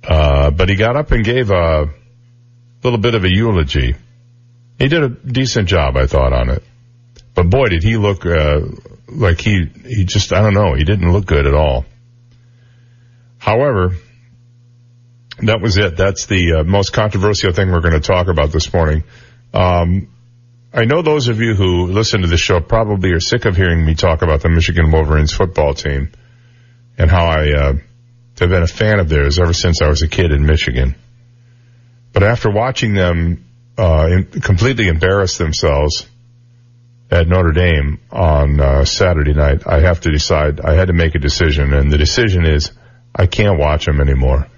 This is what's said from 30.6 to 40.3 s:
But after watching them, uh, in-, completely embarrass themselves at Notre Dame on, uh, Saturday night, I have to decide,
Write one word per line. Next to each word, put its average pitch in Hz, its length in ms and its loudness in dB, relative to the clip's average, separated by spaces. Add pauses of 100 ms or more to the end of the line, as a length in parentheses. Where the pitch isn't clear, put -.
But 98 80 2
after 110 300 0
watching 113 420 -2
them, 85 520 -2 (340)
uh, 80 320 2
in-, 92 140 0 (160)
completely 110 480 0
embarrass 92 500 0
themselves 76 640 -2 (1040)
at 85 180 0
Notre 87 240 2
Dame 78 480 0 (120)
on, 73 480 0
uh, 69 260 2
Saturday 78 480 0
night, 73 320 0
I 82 140 0
have 85 220 2
to 82 100 -2
decide, 76 500 -2